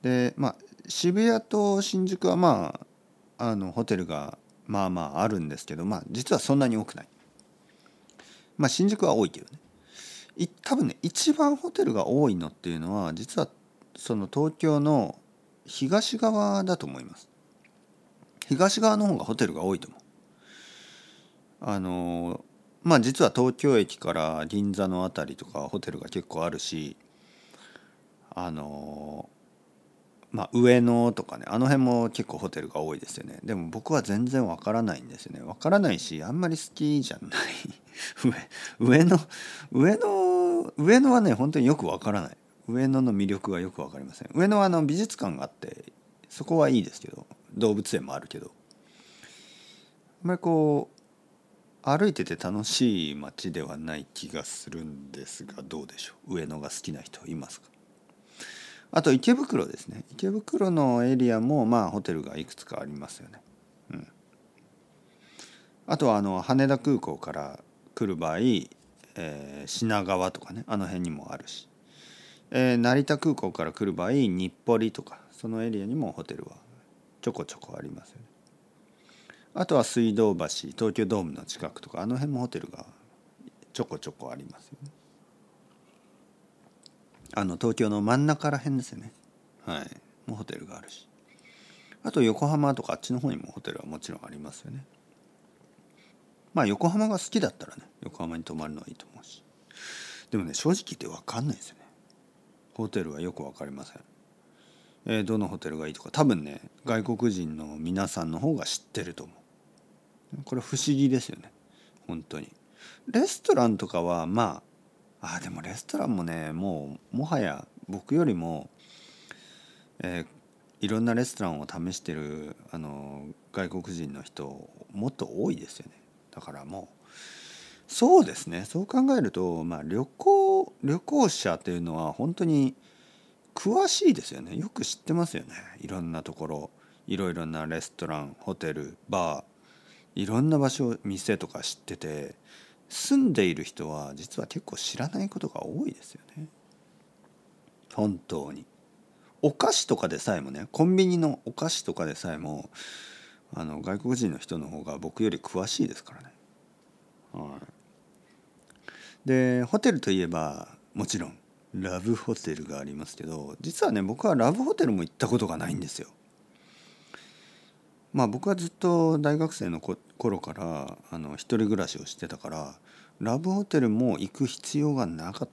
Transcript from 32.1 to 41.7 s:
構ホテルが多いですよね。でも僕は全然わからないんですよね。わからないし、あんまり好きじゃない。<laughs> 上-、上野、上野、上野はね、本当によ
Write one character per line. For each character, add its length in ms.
構 80
ホ 120
テ 120
ル 80
が 100
多 160
い 40
で 80
す 100
よ 80
ね。 180
で 120
も 140
僕 240
は 80
全 260
然 180
わ 120
か 140
ら 120
な 120
い 60
ん 60
で 120
す 60
よ 80
ね。 80
わ 140
か 160
ら 80
な 120
い 80
し、 240
あ 60
ん 100
ま 80
り 80
好 80
き 280
じ 120
ゃ 80
な 80
い。 20
<laughs> 0
上-、 240
上 0
野、 160
上 260
野、 800
上 220
野 120
は 100
ね、 120
本 180
当 80
に 60
よ 100